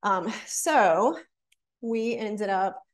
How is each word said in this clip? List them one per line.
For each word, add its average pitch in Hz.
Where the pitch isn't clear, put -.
Um, 196
so 240
we 226
ended 208
up 190